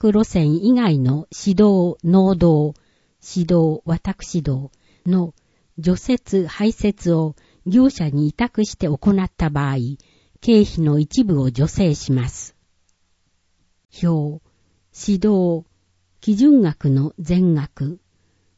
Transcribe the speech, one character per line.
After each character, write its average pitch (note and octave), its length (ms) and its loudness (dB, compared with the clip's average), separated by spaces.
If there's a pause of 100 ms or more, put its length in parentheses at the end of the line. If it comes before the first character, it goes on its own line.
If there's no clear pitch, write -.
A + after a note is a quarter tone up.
(120)
路 G#3+ 120 2
線 E3 400 0
以 B3 100 2
外 G#3 240 2
の C3+ 340 -2
市 G3 220 -4
道、 F#3 500 2
農 F#3+ 300 4
道、 D#3 400 2 (460)
市 F3 260 -6
道、 D#3+ 380 0
私 E3 580 -6
道 C3+ 280 -6 (360)
の F3+ 280 -2 (440)
除 E3+ 160 0
雪、 G3 520 -2
排 G#3 220 -4
雪 G#3 420 -4
を D#3+ 260 -2 (300)
業 B3+ 240 4
者 E3 200 -4
に D3 180 -2
委 D#3 40 -4
託 A#3 320 -4
し - 120 -8
て F3+ 120 -4
行 D3+ 220 -2 (120)
っ - 120 -6
た D#3+ 160 -4
場 C#3+ 220 -4
合、 C#3 40 -4 (640)
経 A3 220 4
費 E3+ 220 -2
の D3 140 2
一 F#3 260 0
部 E3 160 0
を C3 80 -2
助 B2+ 180 0
成 E3 280 -2
し - 180 -6
ま B2+ 160 -2
す。 - 280 -16 (1500)
表、 D#3 400 -2 (500)
市 G3+ 260 -4
道、 F3+ 460 0 (560)
基 G#3+ 160 0
準 C4+ 260 6
額 D3+ 280 0
の C3+ 280 0
全 F3+ 360 2
額、 D3 460 -6 (580)